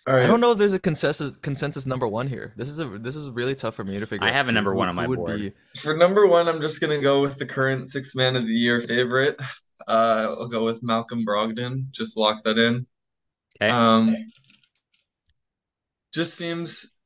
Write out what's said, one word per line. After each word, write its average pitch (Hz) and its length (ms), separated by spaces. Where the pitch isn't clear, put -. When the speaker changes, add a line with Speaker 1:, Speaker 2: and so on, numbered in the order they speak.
Speaker 1:
All 135 80
right. 127 80
Speaker 2:
I 143 60
don't 233 120
know 240 120
if 214 60
there's 202 160
a 185 40
consensus, 151 600
consensus 143 480
number 127 200
one 113 220
here. - 280
This 120 120
is 147 100
a, 165 80
this 117 300
is 147 140
really 123 260
tough 113 180
for - 80
me 98 160
to 107 80
figure 101 180
Speaker 3:
I 110 60
Speaker 2:
out 120 60
Speaker 3:
have 139 120
a 120 40
number 104 180
Speaker 2:
who, 95 80
Speaker 3:
one 92 100
on 87 60
my 101 100
Speaker 2:
who 123 60
would 131 60
Speaker 3:
board. 104 240
Speaker 2:
be 98 120
Speaker 1:
For 156 200
number 190 320
one, 170 200
I'm 160 120
just 151 200
gonna 151 200
go 139 200
with 139 180
the 139 80
current 135 420
six 135 260
man 131 220
of 120 100
the 113 80
year 120 260
favorite. 123 560
Uh, 113 400
I'll 127 80
go 113 180
with 113 200
Malcolm 117 420
Brogdon. 113 640
Just 110 260
lock 107 280
that 110 140
in. 120 280
Speaker 3:
Okay. 104 100
Speaker 1:
Um, 113 440
just 170 220
seems 170 680